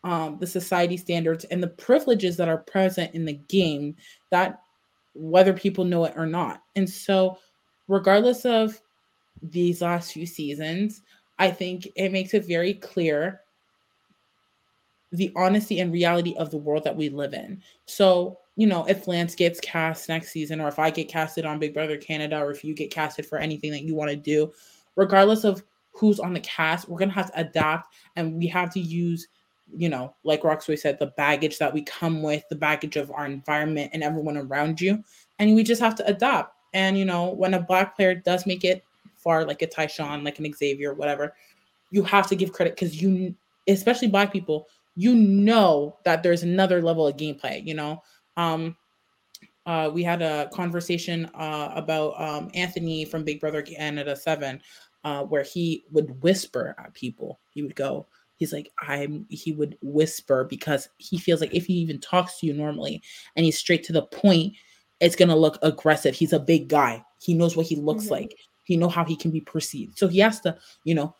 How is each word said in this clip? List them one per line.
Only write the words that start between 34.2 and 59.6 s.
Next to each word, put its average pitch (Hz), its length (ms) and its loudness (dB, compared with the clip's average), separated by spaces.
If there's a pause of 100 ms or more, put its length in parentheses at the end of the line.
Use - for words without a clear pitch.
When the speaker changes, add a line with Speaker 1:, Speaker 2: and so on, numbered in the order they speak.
Speaker 1:
around 147 440 -4
you, 202 220 0 (360)
and 214 160 6
we 220 80 6
just 226 180 2
have 220 140 2
to - 100 -4
adapt. 233 480 0 (200)
And, 190 260 2
you 196 60 2
know, 175 240 0
when 185 240 0
a 180 80 2
Black 185 340 2
player 185 180 6
does 180 320 0
make 185 180 -2
it 185 200 2 (320)
far, 160 300 2
like 147 160 -4
a 160 60 -2
Tyshawn, 151 560 -6
like 147 140 -6
an 156 160 -8
Xavier, 143 400 -4
whatever, 147 400 -4 (580)
you 196 120 2
have 196 240 4
to 196 80 0
give 180 180 -2
credit, 170 240 0
'cause 160 180 -2
you, 185 380 0 (340)
especially 226 420 2
Black 196 220 4
people, 160 360 -4 (280)
you 226 200 4
know 196 880 6
that 165 200 2
there's 170 200 2
another 180 380 2
level 165 260 2
of 139 80 0
gameplay, 139 500 -6
you 160 80 -8
know? 156 300 -8 (340)
Um, 165 380 -2 (880)
uh, 160 280 0
we 175 100 -2
had 170 180 0
a 151 320 -2
conversation, 170 720 -4 (100)
uh, 151 400 -8
about, 156 440 -4
um, 156 340 -8
Anthony 170 520 -6
from 156 180 -8
Big 147 160 -6
Brother 156 220 -4
Canada 147 540 -8
seven, 143 460 -6 (420)
uh, 143 200 -4
where 143 200 -2
he 165 480 -4
would 143 300 -2
whisper 160 560 -2
at - 160 -20
people. - 460 -12 (120)
He 147 100 -10
would 143 140 -8
go, 139 320 -6 (280)
he's - 180 -4
like, 147 260 -12
"I'm," 143 500 -6
he 151 220 -8
would 151 300 -4